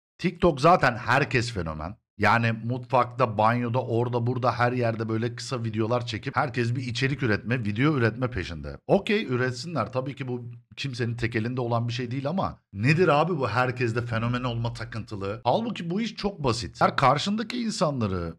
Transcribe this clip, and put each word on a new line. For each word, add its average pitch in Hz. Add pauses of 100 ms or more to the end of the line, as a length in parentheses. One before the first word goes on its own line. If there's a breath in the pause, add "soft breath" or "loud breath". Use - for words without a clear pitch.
(180)
TikTok 175
zaten 147
herkes 120
fenomen. 82 (220)
Yani 113
mutfakta, 120
banyoda, 120
orada, 120
burada, 123
her 120
yerde 113
böyle 113
kısa 120
videolar 113
çekip 117
herkes 120
bir 120
içerik 131
üretme, 110
video 123
üretme 117
peşinde. 73
Okey, 196
üretsinler. 127
Tabii 135
ki 131
bu 123 (260)
kimsenin 117
tek 117
elinde 120
olan 117
bir 117
şey 120
değil 135
ama 151 (140)
nedir 151
abi 156
bu 127
herkeste 120
fenomen 120
olma 117
takıntılı? 110
Halbuki 190
bu 190
iş 226
çok 196
basit. 113
Eğer 185
karşındaki 208
insanları 110